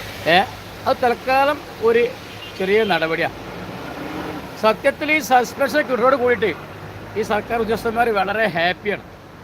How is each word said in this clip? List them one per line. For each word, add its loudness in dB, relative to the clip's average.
ഏ, 8
അത് 2
തൽക്കാലം 2
ഒരു 6
ചെറിയ 2
നടപടിയാണ്. 0
സത്യത്തിൽ 2
ഈ 4
സസ്പെൻഷൻ 4
കിട്ടുന്നതോട് 4
കൂടിയിട്ട് 2
ഈ 2
സർക്കാർ -2
ഉദ്യോഗസ്ഥന്മാർ 0
വളരെ 0
ഹാപ്പിയാണ്, 0